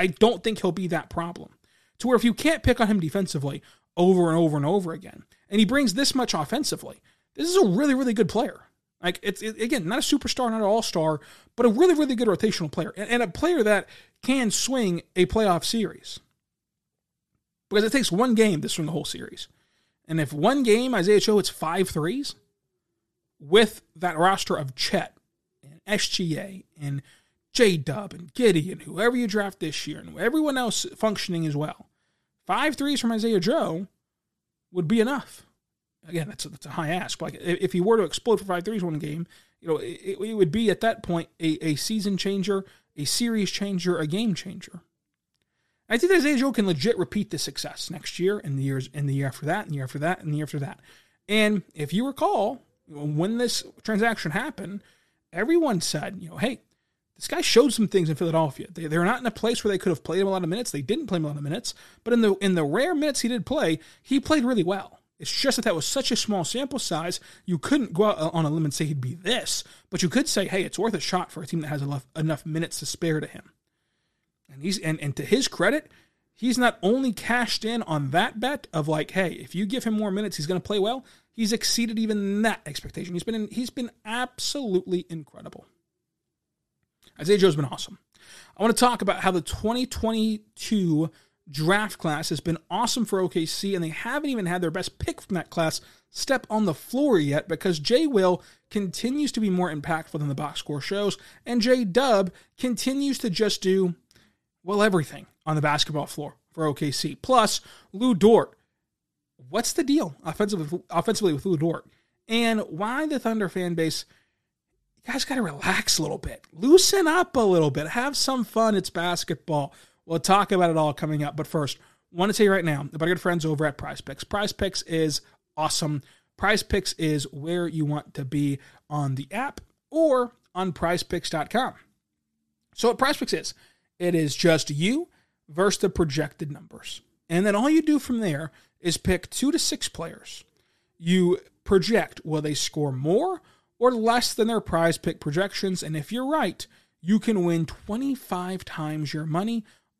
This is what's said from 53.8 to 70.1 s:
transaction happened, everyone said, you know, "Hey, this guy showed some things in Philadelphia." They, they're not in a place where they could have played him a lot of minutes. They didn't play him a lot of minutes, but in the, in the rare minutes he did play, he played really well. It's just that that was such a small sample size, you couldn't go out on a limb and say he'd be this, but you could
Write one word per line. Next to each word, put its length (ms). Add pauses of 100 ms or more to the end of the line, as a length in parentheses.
transaction 480
happened, 520 (500)
everyone 480
said, 400
you 80
know, 80
"Hey, 240 (560)
this 100
guy 140
showed 320
some 160
things 200
in 60
Philadelphia." 580
They, 140
they're 180
not 140
in 80
a 60
place 320
where 80
they 60
could 120
have 140
played 160
him 80
a 20
lot 140
of 40
minutes. 220
They 100
didn't 280
play 80
him 80
a 40
lot 80
of 60
minutes, 320 (300)
but 80
in 80
the, 160
in 180
the 100
rare 300
minutes 260
he 80
did 160
play, 360 (200)
he 200
played 240
really 200
well. 340 (200)
It's 100
just 260
that 100
that 100
was 80
such 260
a 60
small 280
sample 340
size, 420 (240)
you 140
couldn't 340
go 140
out 260
on 140
a 40
limb 140
and 80
say 140
he'd 160
be 120
this, 480 (280)
but 120
you 60
could 180